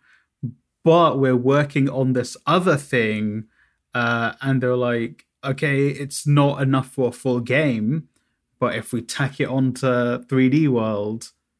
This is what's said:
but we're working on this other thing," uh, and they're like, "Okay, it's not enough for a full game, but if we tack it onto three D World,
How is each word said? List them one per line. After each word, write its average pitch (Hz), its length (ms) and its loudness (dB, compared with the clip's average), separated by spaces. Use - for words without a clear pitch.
but 160 360 6
we're 131 160 4
working 139 540 2
on 131 240 0
this 123 220 -2
other 170 320 2
thing," 110 680 -2
uh, 117 480 -2
and 135 200 0
they're 123 140 0
like, 120 500 -4
"Okay, 139 440 0
it's 139 400 -6
not 143 340 4
enough 135 300 0
for 127 180 -2
a - 20 -2
full 123 280 -2
game, 127 680 -2
but 117 160 -2
if 110 180 -8
we 120 80 -4
tack - 380 -6
it 143 80 -2
onto 123 760 -2
three 131 260 2
D 151 180 2
World, 110 640 -2